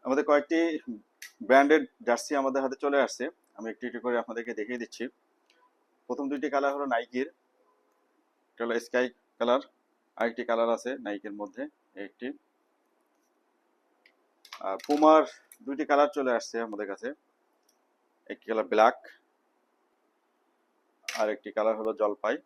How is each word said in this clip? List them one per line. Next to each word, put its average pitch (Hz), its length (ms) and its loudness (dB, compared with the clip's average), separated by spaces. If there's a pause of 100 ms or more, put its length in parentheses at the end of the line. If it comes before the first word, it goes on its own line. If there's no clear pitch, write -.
আমাদের 139 240 0
কয়েকটি 147 280 4 (880)
ব্র্যান্ডেড 139 360 6 (240)
জার্সি 120 260 0 (100)
আমাদের 135 220 0
হাতে 135 200 -2
চলে 143 220 2
আসছে, - 180 -8 (320)
আমি 107 160 -12
একটু - 160 -14
একটু 117 160 -10
করে 123 180 0
আপনাদেরকে 117 360 -10
দেখিয়ে 120 240 -8
দিচ্ছি। - 220 -10 (1000)
প্রথম 127 260 -6
দুইটি 143 220 -4
কালার 139 220 2
হলো 143 180 -4
নাইকির, 123 340 -4 (1200)
এটা - 120 -8
হলো 117 100 -4 (120)
স্কাই 127 200 0 (320)
কালার, 123 240 2 (560)
আরেকটি 117 320 -4
কালার 117 260 2
আছে 120 140 -8 (160)
নাইকের 104 340 -8
মধ্যে, 104 220 -10 (360)
এই 101 100 -10
একটি। - 200 -12 (2500)
আর 95 100 -4 (100)
পুমার 151 360 8 (440)
দুইটি 139 240 -6
কালার 143 260 4
চলে 131 220 0
আসছে - 180 -8 (120)
আমাদের 104 240 -8
কাছে, 110 160 -10 (1200)
একটি - 180 -14
কালার 110 220 0
ব্ল্যাক, 107 260 8 (2250)
আর 107 140 2
একটি - 220 -12
কালার 110 240 2
হলো 110 100 -2 (100)
জলপাই। 104 460 0